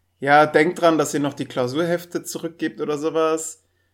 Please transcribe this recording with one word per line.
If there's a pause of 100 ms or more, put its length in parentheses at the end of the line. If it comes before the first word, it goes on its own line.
(200)
Ja,
denkt
dran,
dass
ihr
noch
die
Klausurhefte
zurückgebt
oder
sowas. (320)